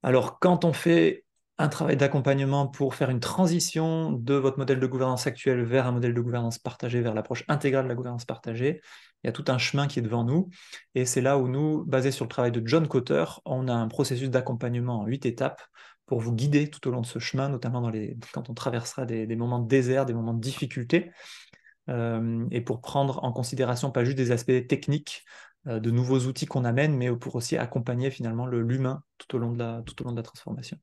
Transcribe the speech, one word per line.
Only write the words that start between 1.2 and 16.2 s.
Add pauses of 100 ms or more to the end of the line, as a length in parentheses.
un
travail
d'accompagnement
pour
faire
une
transition
de
votre
modèle
de
gouvernance
actuel
vers
un
modèle
de
gouvernance
partagée,
vers
l'approche
intégrale
de
la
gouvernance
partagée, (420)
il
y
a
tout
un
chemin
qui
est
devant
nous. (460)
Et
c'est
là
où
nous,
basé
sur
le
travail
de
John
Cotter, (180)
on
a
un
processus
d'accompagnement
en
huit
étapes (460)
pour
vous